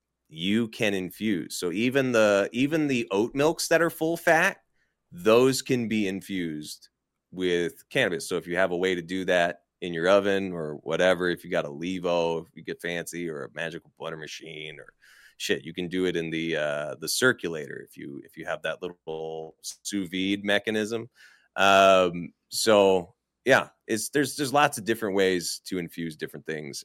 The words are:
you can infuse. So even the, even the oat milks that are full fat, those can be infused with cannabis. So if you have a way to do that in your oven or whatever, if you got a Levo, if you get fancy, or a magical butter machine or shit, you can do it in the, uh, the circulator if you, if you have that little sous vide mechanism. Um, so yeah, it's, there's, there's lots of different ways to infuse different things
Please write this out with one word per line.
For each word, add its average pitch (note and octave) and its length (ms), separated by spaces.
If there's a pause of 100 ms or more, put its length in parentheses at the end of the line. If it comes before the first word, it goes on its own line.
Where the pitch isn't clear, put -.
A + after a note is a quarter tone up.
(280)
you G2 380
can A2 280
infuse. F#2 640
So F2+ 140
even B2 400
the, G#2 420
even D3 360
the A#2+ 240
oat A2 240
milks D#3 320
that E3 140
are E3+ 80
full E3 260
fat, E3+ 400 (560)
those A#2+ 500
can B2 240
be G#2+ 220
infused F2 800 (420)
with F2 580
cannabis. G#2 400
So F#2 80
if E2 120
you E2+ 80
have F#2 160
a F2 40
way F#2 200
to F2 60
do F2+ 240
that F2+ 340 (200)
in F2+ 140
your E2 140
oven G2 440
or D#2 300
whatever, F2 480
if E2+ 140
you E2+ 60
got F2 140
a D2 60
Levo, E2+ 760
if - 100
you E2 80
get E2+ 180
fancy, E2+ 460
or D2 160
a - 100
magical D#2+ 440
butter D#2+ 180
machine D#2 600
or - 140 (440)
shit, - 280
you E2 80
can F2+ 160
do F#2 180
it F2 100
in E2 140
the, E2 260
uh, D2 440
the D#2 80
circulator E2 800
if - 80
you, D2 280
if - 120
you - 80
have E2 180
that D#2 200
little D#2+ 800
sous - 480
vide F#2+ 340
mechanism. G#2+ 640 (460)
Um, F#2+ 760 (160)
so G2 640 (300)
yeah, A#2+ 240 (180)
it's, A2 220
there's, C#3 260
there's C#3 180
lots C#3+ 260
of G#2 60
different G#2+ 300
ways F#2 520
to F#2 120
infuse E2+ 380
different D2+ 280
things D2+ 400